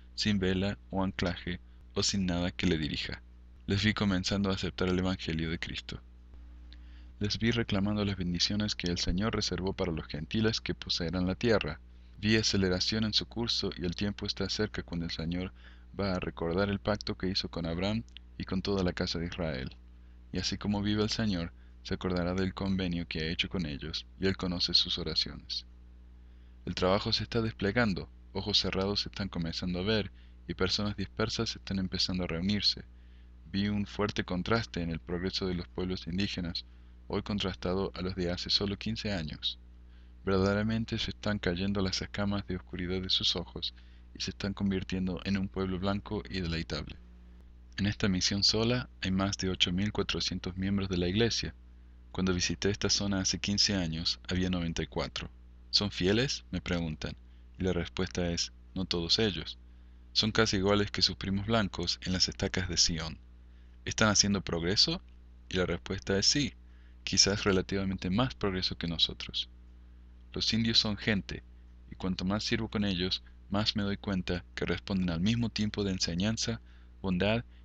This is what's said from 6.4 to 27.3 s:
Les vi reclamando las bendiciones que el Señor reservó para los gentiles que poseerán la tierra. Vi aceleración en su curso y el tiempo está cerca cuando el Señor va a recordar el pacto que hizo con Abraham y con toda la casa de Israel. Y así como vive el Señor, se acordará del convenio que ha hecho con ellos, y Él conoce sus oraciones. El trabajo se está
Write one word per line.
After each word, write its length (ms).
Les 180
vi 120
reclamando 520
las 140
bendiciones 580
que 160
el 80
Señor 360
reservó 400
para 180
los 140
gentiles 560
que 120
poseerán 520
la 80
tierra. 460
Vi 180
aceleración 680
en 80
su 140
curso 500
y 80
el 100
tiempo 300
está 240
cerca 340
cuando 220
el 80
Señor 400
va 140
a 60
recordar 500
el 80
pacto 400
que 100
hizo 220
con 160
Abraham 380
y 60
con 180
toda 200
la 120
casa 240
de 80
Israel. 500
Y 60
así 180
como 240
vive 220
el 80
Señor, 420
se 120
acordará 380
del 220
convenio 520
que 140
ha 100
hecho 200
con 160
ellos, 400
y 80
Él 120
conoce 340
sus 260
oraciones. 680
El 100
trabajo 380
se 120
está 180